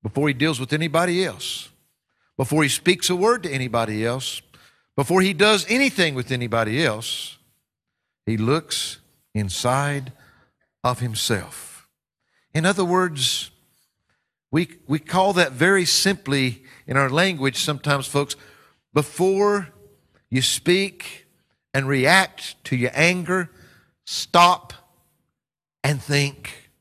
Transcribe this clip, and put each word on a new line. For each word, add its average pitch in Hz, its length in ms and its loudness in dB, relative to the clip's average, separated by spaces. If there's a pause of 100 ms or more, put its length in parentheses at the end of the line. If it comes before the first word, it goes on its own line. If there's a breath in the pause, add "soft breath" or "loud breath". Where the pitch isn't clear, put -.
Before 135 240 -2
he 143 60 0
deals 135 260 0
with 131 140 -4
anybody 170 500 0
else, - 460 -8 (640)
before 147 280 0
he 139 60 2
speaks - 380 0
a 180 80 0
word 214 280 2
to 160 100 -6
anybody 113 500 -2
else, 123 380 -6 (540 soft breath)
before 170 260 2
he 190 100 2
does 202 380 2
anything 208 460 2
with 127 160 -4
anybody 117 520 0
else, - 540 -4 (880)
he 113 100 -2
looks - 640 -2 (380)
inside 127 760 -2 (720 soft breath)
of 123 180 -2
himself. - 840 -6 (640)
In 160 140 -2
other 190 180 2
words, 170 680 0 (1000)
we, 156 380 -2
we 147 100 -2
call 190 360 0
that 175 180 4
very 175 340 4
simply 139 760 0 (240 loud breath)
in 135 100 0
our 135 120 4
language 151 480 0
sometimes, 143 500 -2
folks, 143 280 -2 (580 soft breath)
before 196 760 0 (600)
you 127 100 0
speak - 840 -2 (480)
and 135 120 -2
react 143 760 2
to - 120 -4
your 123 200 -2
anger, 175 560 0 (520 soft breath)
stop - 680 2 (1080)
and 139 180 0
think. 143 800 -4